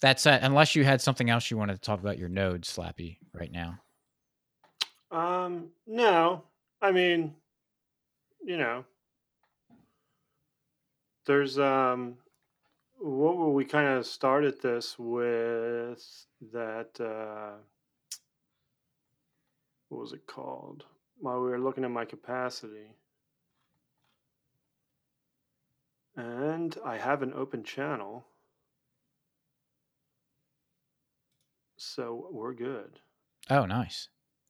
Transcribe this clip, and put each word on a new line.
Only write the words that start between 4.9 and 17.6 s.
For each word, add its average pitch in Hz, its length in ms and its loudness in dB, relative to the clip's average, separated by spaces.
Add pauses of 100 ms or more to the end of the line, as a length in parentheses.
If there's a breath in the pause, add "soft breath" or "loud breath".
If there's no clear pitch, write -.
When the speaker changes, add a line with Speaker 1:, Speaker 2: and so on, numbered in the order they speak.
Speaker 2:
Um, 175 580 -2 (180)
no. 185 580 4 (380)
I 196 100 4
mean, 175 420 4 (1120)
you 180 140 -4
know, 127 260 -2 (2500)
there's, 139 320 2
um, 127 580 2 (800)
what 156 380 2
were 165 140 2
we 139 140 4
kinda 139 400 2
started 139 560 2
this 120 380 -2
with 117 1300 -4 (260)
that, 113 480 -8
uh, 107 520 -8 (2250)